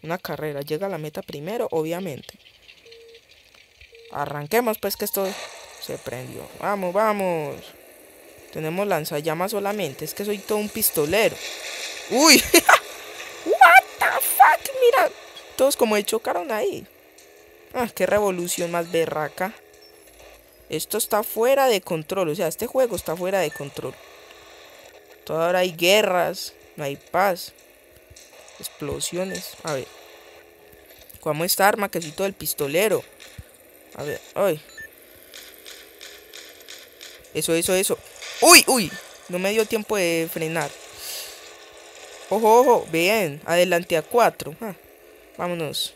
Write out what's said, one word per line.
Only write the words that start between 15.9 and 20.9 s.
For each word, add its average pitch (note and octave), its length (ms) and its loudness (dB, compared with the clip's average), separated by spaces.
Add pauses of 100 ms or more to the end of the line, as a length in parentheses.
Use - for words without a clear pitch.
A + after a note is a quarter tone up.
chocaron B3+ 500 -4
ahí. A#3+ 360 -4 (840)
Ah, A#3 200 -2
qué F#3 120 0
revolución F3+ 680 0
más E3+ 180 -4
berraca. E3 640 -2 (1160)
Esto D#3+ 280 -6